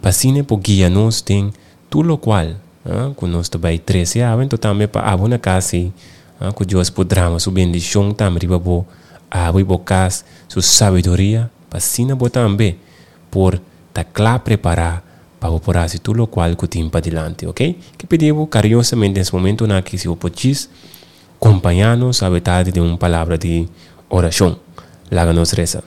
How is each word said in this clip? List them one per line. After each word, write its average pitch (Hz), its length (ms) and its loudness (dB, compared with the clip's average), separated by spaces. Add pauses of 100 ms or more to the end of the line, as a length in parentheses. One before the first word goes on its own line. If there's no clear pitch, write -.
pa, - 100 2
sine, 139 320 2
po, 113 160 0
guía, 95 300 4
nos 107 340 2
ten, 101 300 0 (340)
tú 151 160 0
lo 165 140 0
cual, 92 400 -2 (260)
ah, 117 340 -6
que - 80 -8
nos 85 240 -2
te - 80 -8
va 85 120 -2
a 82 80 0
trece, 92 440 -2
ah, 120 120 0
entonces, 131 260 -2
también, 107 300 0
pa, 107 100 -4
ah, 107 160 0
una 113 240 0
casa, 92 380 -2 (640)
ah, 98 140 -4
que 98 100 -2
Dios 92 260 0
podrá, 90 480 0
su 95 120 -4
bendición, 92 640 0
también, 92 280 0
riba, 90 160 0
bo, 87 280 0 (460)
ah, 87 180 0
bo, 95 140 2
bo, 92 200 0
cas, 92 420 0 (220)
su - 140 -4
sabiduría, 98 880 2 (200)
pa, - 100 -10
sine, 127 340 -2
bo, 123 160 -2
también, 107 480 0 (520)
por 92 320 2 (320)
ta 82 100 -4
cla 113 400 0
preparar, 85 580 0 (380)
pa, - 80 -4
bo, 82 120 0
por 87 180 -2
así, 82 220 -2
tú - 140 -4
lo 113 140 0
cual, 85 300 -2
que 87 100 -6
te 90 120 -4
impa 80 200 -2
adelante, 80 480 -6
¿ok? - 80 -10
Que - 520 -6
pedimos 151 420 2
cariñosamente 107 680 2
en - 20 0
este 92 140 -4
momento, 101 300 0
na, 98 160 0
que 90 160 -10
si 85 120 -6
vos 85 80 -4
podés, 127 520 -4 (680)
acompañarnos 110 840 2
a 92 60 0
vetar 90 420 0
de 87 100 0
una 85 160 0
palabra 82 400 0
de 82 300 -2 (420)
oración. 87 480 2 (520)
Láganos 85 440 2
reza. 82 340 -4